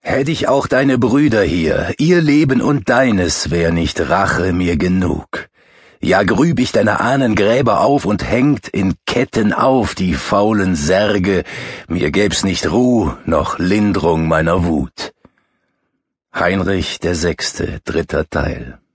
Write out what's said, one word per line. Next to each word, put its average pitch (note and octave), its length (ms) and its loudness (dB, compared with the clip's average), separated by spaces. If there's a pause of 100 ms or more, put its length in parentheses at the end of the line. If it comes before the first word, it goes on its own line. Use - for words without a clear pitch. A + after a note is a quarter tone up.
Hätt C#3 280 -2
ich D3+ 200 -2
auch C3+ 180 2
deine C3+ 300 2
Brüder A#2+ 460 2
hier, E2 560 0
ihr E3+ 240 4
Leben C#3+ 400 2
und C#3 260 -2
deines A2+ 640 0
wär E2+ 220 0
nicht E2+ 360 -2
Rache F#2 440 0
mir F2 240 0
genug. F2+ 720 -2 (520)
Ja, F#2 220 2
grüb B2 380 2
ich B2 100 0
deine G#2 300 0
Ahnen B2 340 0
Gräber A2 460 2
auf C3+ 240 2
und G2 180 0
hängt B2+ 460 0
in F#2+ 260 -2 (100)
Ketten A2+ 480 0
auf C3+ 440 2
die F2+ 180 0
faulen G2+ 640 0
Särge, F#2+ 680 0 (460)
mir D#2+ 240 -2
gäb's G2 320 0
nicht F2+ 260 -2
Ruh A#2 420 2 (140)
noch D2+ 320 -2
Lindrung F2+ 680 0
meiner E2 360 2
Wut. D#2 480 -4 (1200)
Heinrich F#2 680 -2
der F2 160 -2
Sechste, - 680 -6
dritter D#2 460 -4
Teil. C#2+ 480 -6 (160)